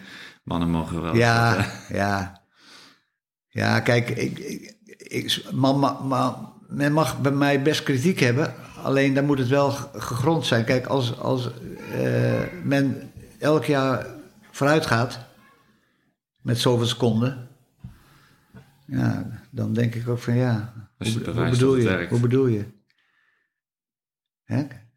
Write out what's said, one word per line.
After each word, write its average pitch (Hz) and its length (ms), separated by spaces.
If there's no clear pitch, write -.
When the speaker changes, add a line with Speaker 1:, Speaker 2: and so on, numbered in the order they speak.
Speaker 1:
Mannen 85 280
mogen 82 320
wel 82 140
Speaker 2:
Ja, 117 400
Speaker 1:
wat, 101 100
eh, - 300
Speaker 2:
ja. 98 460
Ja, 107 320
kijk, 120 300
ik, - 280
ik, - 360
ik, - 560
man, 135 260
ma-, 139 220
ma-, 127 520
men 143 240
mag 156 280
bij 139 120
mij 143 300
best 147 200
kritiek 143 380
hebben. 127 340
Alleen 135 320
dan 139 120
moet 143 120
het 127 100
wel 139 220
g-, - 240
gegrond 127 520
zijn. 117 180
Kijk, 127 220
als, 123 320
als, 123 300
eh, 123 500
men 139 480
elk 151 260
jaar 135 420
vooruit 151 360
gaat 120 320
met 120 160
zoveel 120 280
seconden, 113 600
ja, 113 540
dan 110 220
denk 117 220
ik 117 140
ook 120 100
van, 120 160
ja, 120 380
Speaker 1:
Als - 100
je 110 60
Speaker 2:
hoe, - 100
Speaker 1:
het - 20
Speaker 2:
hoe 85 80
Speaker 1:
bewijst 82 240
Speaker 2:
bedoel 131 160
Speaker 1:
dat 127 80
het 110 80
Speaker 2:
je? 92 60
Speaker 1:
werkt. 87 140
Speaker 2:
Hoe 120 100
bedoel 123 260
je? 107 180
Hè? 110 180